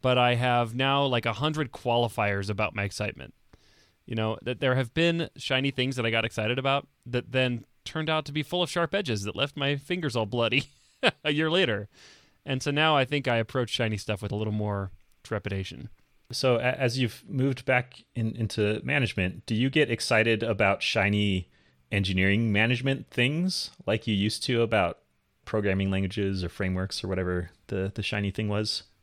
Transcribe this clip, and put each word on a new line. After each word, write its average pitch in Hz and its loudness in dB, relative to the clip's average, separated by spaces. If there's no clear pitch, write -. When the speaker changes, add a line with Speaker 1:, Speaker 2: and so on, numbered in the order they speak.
Speaker 1:
but 127 2
I 123 4
have 120 2
now, 139 2
like, 123 0
a 117 0
hundred 147 -2
qualifiers 107 0
about 104 -2
my 101 -2
excitement. - -6
You - -6
know, 110 0
that 123 -6
there 127 2
have 127 -2
been 165 0
shiny 135 0
things 131 -2
that 123 -2
I 113 2
got 113 2
excited 113 -2
about 139 0
that 120 -4
then 123 0
turned 156 -4
out 156 0
to 147 -12
be 151 -4
full 180 -2
of 160 -4
sharp 170 -2
edges 127 -2
that 101 -6
left 139 -2
my 143 0
fingers 151 -4
all 113 2
bloody 117 2
<laughs> - 0
a 151 0
year 156 2
later. 127 0
And 131 -4
so 147 -2
now 156 4
I 135 4
think 139 -2
I 120 4
approach 113 0
shiny 110 0
stuff 98 -4
with 104 -4
a 104 -4
little 107 -2
more 104 -2
trepidation. 98 -6
Speaker 2:
So 127 2
a-, 113 0
as 127 0
you've 123 -2
moved 131 -2
back 123 -2
in, 113 -2
into 107 0
management, 123 -2
do - -2
you 120 2
get 143 2
excited 110 2
about 101 2
shiny 101 0
engineering 98 2
management 120 2
things 156 0
like 107 0
you 110 2
used 101 0
to 117 2
about 107 2
programming 98 2
languages 95 0
or 87 -4
frameworks 92 -4
or - -6
whatever 90 -2
the, 98 -2
the - -6
shiny 101 -2
thing 107 -2
was? 104 -2